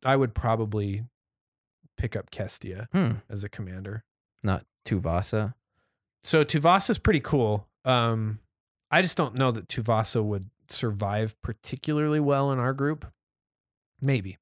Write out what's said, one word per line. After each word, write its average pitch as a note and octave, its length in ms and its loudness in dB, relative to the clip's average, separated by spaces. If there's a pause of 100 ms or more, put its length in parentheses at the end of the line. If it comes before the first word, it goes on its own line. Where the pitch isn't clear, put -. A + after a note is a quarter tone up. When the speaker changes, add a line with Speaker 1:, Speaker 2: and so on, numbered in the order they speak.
Speaker 1:
I C3+ 120 4
would B2+ 180 2
probably G#2+ 720 -2 (920)
pick - 180 -4
up G2+ 160 -8
Kestia F#2+ 640 -8
Speaker 2:
Hmm. D#3+ 200 2 (180)
Speaker 1:
as G2+ 140 -8
a G2+ 40 -8
commander. G2 560 -10 (380)
Speaker 2:
Not F#2+ 240 -2 (200)
Tuvasa? G2 680 0 (680)
Speaker 1:
So D#3 220 4
Tuvasa's F3 540 4
pretty F#3 220 2
cool. G#2+ 460 0 (200)
Um, A2+ 540 2 (500)
I E3 100 4
just F3+ 160 2
don't B2+ 180 0
know C3 180 2
that A2 160 -6
Tuvasa A2 540 0
would G2+ 280 -4 (180)
survive G#2+ 720 -4
particularly D3+ 800 -2
well C#3 320 2
in C3 60 -2
our B2+ 160 0
group. D3 320 -4 (960)
Maybe. A2+ 400 0